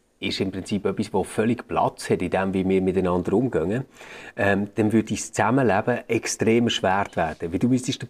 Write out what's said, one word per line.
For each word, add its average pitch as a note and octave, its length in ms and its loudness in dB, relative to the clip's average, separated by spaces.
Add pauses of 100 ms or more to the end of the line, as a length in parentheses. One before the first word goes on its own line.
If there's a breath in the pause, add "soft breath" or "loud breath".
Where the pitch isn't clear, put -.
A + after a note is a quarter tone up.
(200)
ist - 200 -4
im F#2+ 120 -2
Prinzip F#2+ 340 -4
etwas, G2+ 260 -2
das F#2 160 0
völlig - 400 -2
Platz - 420 -2
hat G2+ 120 0
in F2+ 80 -2
dem, F#2+ 240 0
wie F#2 160 0
wir F#2+ 120 4
miteinander F#2 520 2
umgehen", A2+ 520 0 (520 loud breath)
ähm, G2+ 380 2
dann G#2+ 180 2
würde A2 220 2
das - 180 -8
Zusammenleben A2+ 640 2 (100)
extrem A2+ 580 2
erschwert G2+ 520 0
werden. E2 340 -4
Weil F2+ 80 -2
du A#2+ 80 2
müsstest B2+ 360 0
dir - 60 -8